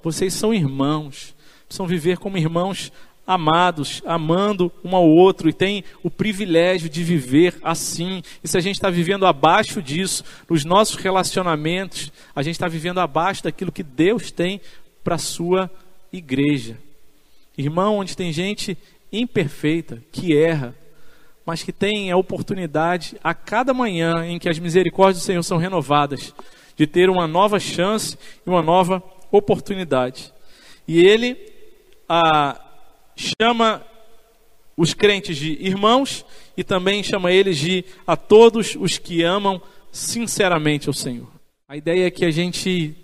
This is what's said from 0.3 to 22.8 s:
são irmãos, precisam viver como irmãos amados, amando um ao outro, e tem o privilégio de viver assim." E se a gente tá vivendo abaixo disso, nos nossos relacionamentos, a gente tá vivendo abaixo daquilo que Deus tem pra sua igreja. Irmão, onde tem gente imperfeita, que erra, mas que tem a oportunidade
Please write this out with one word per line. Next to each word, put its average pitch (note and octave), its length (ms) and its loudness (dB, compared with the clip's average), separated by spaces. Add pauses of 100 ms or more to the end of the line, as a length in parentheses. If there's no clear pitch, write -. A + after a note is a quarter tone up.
são A3 200 -2
irmãos, C#3+ 800 -4 (320)
precisam F#3+ 200 -8
viver F3 300 -2
como G3 200 -8
irmãos F3 540 -2 (340)
amados, E3+ 800 0
amando F3+ 640 0 (120)
um F3+ 120 -2
ao F3+ 120 6
outro, F3 400 6
e D#3 60 2
tem F#3+ 300 -2 (200)
o F3 60 -2
privilégio F#3 800 0
de D#3+ 140 -4
viver E3 600 2
assim." F3 580 -4 (220)
E - 40 -10
se - 100 -2
a F3+ 40 2
gente G3 180 -4
tá G3 100 0
vivendo F3+ 360 0
abaixo F3 560 4
disso, D#3+ 420 -4 (260)
nos D#3 160 0
nossos G3 300 2
relacionamentos, F3+ 1160 -2 (240)
a C#3+ 80 -2
gente E3 160 -4
tá F3+ 80 -2
vivendo E3+ 320 -4
abaixo F3 440 0
daquilo E3+ 280 -6
que - 120 -8
Deus E3+ 480 0
tem F#3 280 -4 (440)
pra F3 140 -2
sua F3+ 540 -2 (400)
igreja. C#3 640 -2 (800)
Irmão, F3 400 0
onde F#3+ 200 -8
tem F3+ 140 -4
gente F#3 460 -6 (340)
imperfeita, D#3+ 1000 -4
que E3+ 240 0
erra, D3 400 2 (720)
mas E3 180 -6
que - 80 -8
tem G3+ 400 -2
a F3 60 4
oportunidade F3 1080 -2